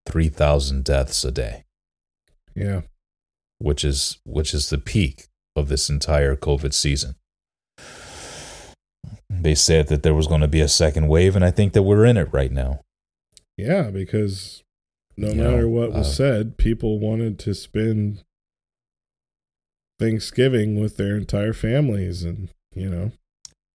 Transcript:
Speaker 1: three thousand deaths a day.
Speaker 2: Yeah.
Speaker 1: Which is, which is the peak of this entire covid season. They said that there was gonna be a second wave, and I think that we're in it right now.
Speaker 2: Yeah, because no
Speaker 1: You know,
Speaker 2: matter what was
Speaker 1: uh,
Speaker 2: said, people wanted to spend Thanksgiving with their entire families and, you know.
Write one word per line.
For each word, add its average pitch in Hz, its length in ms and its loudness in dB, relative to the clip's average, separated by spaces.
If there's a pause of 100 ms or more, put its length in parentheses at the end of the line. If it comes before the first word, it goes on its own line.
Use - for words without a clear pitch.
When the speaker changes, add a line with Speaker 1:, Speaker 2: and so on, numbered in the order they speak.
Speaker 1:
three 80 240 0
thousand 69 540 0
deaths 69 400 -2
a 65 80 -4
day. - 320 -8 (920)
Speaker 2:
Yeah. 95 280 -4 (760)
Speaker 1:
Which 73 260 -2
is, - 400 -2
which 76 280 -4
is 71 160 -4
the 71 80 -2
peak - 500 -2 (280)
of 73 140 -2
this 69 200 -2
entire 71 460 0
covid 69 380 -2
season. 71 420 -2 (2250)
They 85 260 2
said 78 340 4
that 73 140 2
there 80 120 4
was 78 100 2
gonna 76 220 2
be 78 140 4
a 76 80 4
second 78 400 2
wave, 92 260 4
and 92 80 4
I 90 80 4
think 101 220 2
that 104 100 6
we're 104 220 6
in 120 120 6
it 87 140 0
right 67 200 0
now. 65 280 -4 (800)
Speaker 2:
Yeah, 135 340 -2
because 98 720 -4 (540)
no 104 100 -4
Speaker 1:
You 110 80 -2
know, 113 160 2
Speaker 2:
matter 117 180 2
what 117 220 0
was - 160 0
Speaker 1:
uh, - 60 -2
Speaker 2:
said, 113 440 0
people 110 400 0
wanted 110 420 -2
to 104 140 -4
spend 107 720 -2 (1800)
Thanksgiving 110 800 0
with 107 180 -2
their 101 200 -2
entire 104 360 -4
families 104 720 -2
and, 90 260 -8 (240)
you 95 160 -6
know. 92 220 -6 (640)